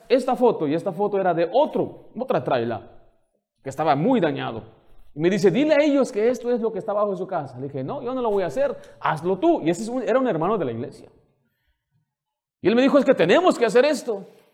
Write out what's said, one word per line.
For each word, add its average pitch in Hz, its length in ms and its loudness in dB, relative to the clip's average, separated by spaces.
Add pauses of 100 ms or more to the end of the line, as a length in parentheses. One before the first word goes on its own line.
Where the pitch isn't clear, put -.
esta 254 280 2
foto, 208 320 2
y 143 60 0
esta 170 180 -4
foto 196 260 -2
era 185 140 2
de 165 180 0
otro, - 680 -2
otra 202 240 -2
traila, 117 480 -4 (720)
que 135 80 -12
estaba 151 240 0
muy 208 260 2
dañado. 131 440 -4 (500)
Y 147 60 -10
me 170 100 2
dice, 190 200 4
"Dile 294 240 2
a 285 80 2
ellos 277 280 2
que 214 180 0
esto 247 220 -4
es 240 100 -2
lo 220 120 -4
que 190 60 -8
está 185 140 -8
abajo 208 200 0
de 190 40 -6
su 185 100 -8
casa". 143 320 -8
Le 135 100 -10
dije, 135 160 -8
"No, 254 180 -8
yo 254 120 -8
no 254 80 -4
lo 226 80 0
voy 202 120 0
a 175 40 -2
hacer, 247 300 -2 (220)
hazlo 160 400 -2
tú". 320 240 2
Y 151 80 0
ese 175 120 -2
es 214 60 -8
un, 247 140 -4
era 220 160 2
un 262 80 2
hermano 190 320 0
de 165 60 -2
la 123 80 -4
iglesia. - 360 -10 (1500)
Y - 80 0
él 214 60 2
me 240 80 4
dijo, 277 160 4
"Es 254 60 4
que 269 100 4
tenemos 262 440 4
que 233 80 2
hacer 233 180 4
esto. 226 420 -2 (280)